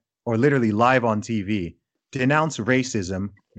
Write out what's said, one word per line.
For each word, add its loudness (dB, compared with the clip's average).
or -2
literally 2
live 4
on 0
T -4
V -4
denounce 0
racism -2